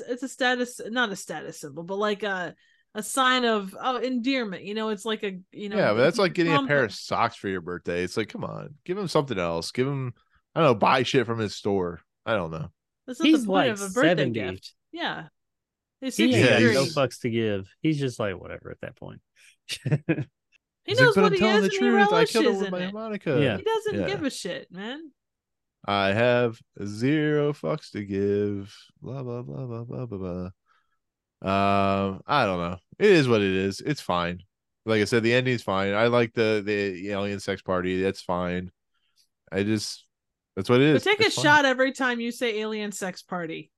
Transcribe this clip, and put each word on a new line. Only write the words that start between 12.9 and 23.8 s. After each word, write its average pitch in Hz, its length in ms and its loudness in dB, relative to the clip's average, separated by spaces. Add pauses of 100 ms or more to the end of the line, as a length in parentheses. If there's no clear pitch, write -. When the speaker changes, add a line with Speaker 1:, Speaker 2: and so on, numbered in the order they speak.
Speaker 1:
That's 254 140 -12
not 311 80 2
Speaker 3:
He's, 302 160 6
Speaker 1:
the 214 40 -6
point 190 220 2
Speaker 3:
like, - 40 -2
Speaker 1:
of 202 80 -8
a 196 80 -6
birthday 247 200 2
Speaker 3:
seventy. 135 300 0
Speaker 1:
gift. 95 340 -10 (180)
Yeah. 185 340 -8 (760)
He's 262 160 -6
Speaker 3:
He 208 60 2
ain't 254 100 4
Speaker 2:
Yeah, 240 80 4
Speaker 3:
got - 80 8 (240)
no 190 100 4
Speaker 2:
he's 160 120 -4
Speaker 1:
sixty-three. 143 80 2
Speaker 3:
fucks - 180 -4
to 123 80 -2
give. 107 400 -2 (120)
He's 160 180 0
just 131 200 -4
like, 98 220 -4
"Whatever," 85 300 -14
at - 100 -18
that - 160 -12
point. - 240 -16 (460)
<laughs> - 600 -4 (600)
Speaker 1:
He 381 60 -2
Speaker 2:
He's 466 60 2
like, 508 60 8
Speaker 1:
knows 466 100 6
Speaker 2:
"But 392 80 6
Speaker 1:
what 392 40 8
Speaker 2:
I'm - 60 2
Speaker 1:
he 370 60 2
Speaker 2:
telling - 160 4
Speaker 1:
is, 427 60 6
Speaker 2:
the 392 40 4
Speaker 1:
and 381 80 2
he 392 60 -2
Speaker 2:
truth. 403 340 4
I 440 120 4
killed 415 200 2
her 240 60 4
Speaker 1:
relishes 196 80 0
Speaker 2:
with 196 80 -2
Speaker 1:
in 190 40 -4
Speaker 2:
my 180 80 -4
Speaker 1:
it. 180 120 -4
Speaker 2:
harmonica." 208 500 -2
Speaker 3:
Yeah. 117 160 2
Speaker 1:
He - 60 -8
doesn't 427 320 -2